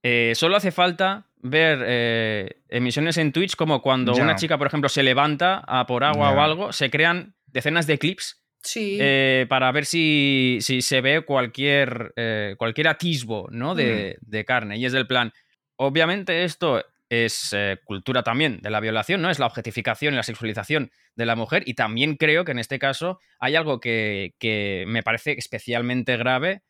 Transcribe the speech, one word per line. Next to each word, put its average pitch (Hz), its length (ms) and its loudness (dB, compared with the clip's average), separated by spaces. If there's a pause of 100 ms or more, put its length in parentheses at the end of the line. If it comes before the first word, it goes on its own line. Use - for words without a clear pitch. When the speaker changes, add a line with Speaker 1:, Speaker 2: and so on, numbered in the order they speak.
Speaker 1:
eh, 117 320 4
solo 170 200 2
hace 202 160 2
falta 185 540 0 (160)
ver, 147 440 2
eh, 113 840 0
emisiones 143 480 0
en 151 140 2
Twitch 180 240 -2
como 156 260 0
cuando 127 320 2
Speaker 2:
Ya. 123 100 4
Speaker 1:
una - 120 4
chica, 160 220 0
por 139 100 0
ejemplo, 143 220 0
se 143 140 0
levanta 147 640 2
a 123 220 -2
por 123 160 0
agua 147 280 4
Speaker 2:
Ya. 135 60 4
Speaker 1:
o 143 40 6
algo, 160 320 0
se 135 160 0
crean 170 440 0 (140)
decenas 147 400 0
de 151 100 2
clips, - 460 -4 (180)
Speaker 3:
Sí. 202 400 -4
Speaker 1:
eh, 135 480 4
para 131 220 2
ver 143 140 -2
si, 139 760 2
si 127 200 0
se 135 200 0
ve 143 200 2
cualquier, 131 960 0
eh, 107 400 -4
cualquier 143 320 -2
atisbo, 123 640 -4
¿no? 123 220 -6
de, 117 480 -2
Speaker 2:
Mm. 113 80 -20
Speaker 1:
de 107 160 -6
carne. 110 320 -2
Y 123 80 -4
es 123 60 0
del 131 160 0
plan, 123 240 0 (460)
obviamente 165 640 0
esto 151 400 -2 (240)
es, 117 500 0
eh, 101 280 0
cultura 117 360 -4
también 120 400 -2
de 104 80 -8
la 107 120 -2
violación, 110 400 -2
¿no? 180 100 0
Es 139 80 -4
la 123 80 0
objetificación 120 680 -4
y 131 40 -2
la 110 60 -2
sexualización 113 680 -4 (240)
de 117 100 -4
la 117 100 2
mujer, 117 300 -2
y 120 80 -6
también 127 440 0
creo 160 280 2
que 156 60 -6
en 123 80 -4
este 131 200 -6
caso 165 400 -4 (200)
hay 131 160 0
algo 151 240 0
que, 107 600 -2
que 101 480 -2
me 113 160 -2
parece 117 340 -2
especialmente 120 800 -2
grave 131 520 -2